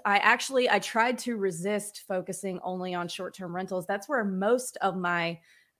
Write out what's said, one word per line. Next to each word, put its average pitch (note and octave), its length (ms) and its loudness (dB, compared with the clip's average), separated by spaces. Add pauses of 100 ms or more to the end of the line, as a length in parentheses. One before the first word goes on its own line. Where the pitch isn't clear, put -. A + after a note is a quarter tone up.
I G3+ 140 6
actually, B3 500 4
I G3+ 100 4
tried A#3 400 2
to A#3+ 160 -4
resist G3 720 -2
focusing F#3 560 -4
only F#3 300 -4
on F3 140 -4
short-term F3+ 480 -8
rentals. F#3 320 -4
That's G3+ 200 -2
where C4 160 2
most G3+ 580 0
of F#3 140 0
my E3+ 440 0 (400)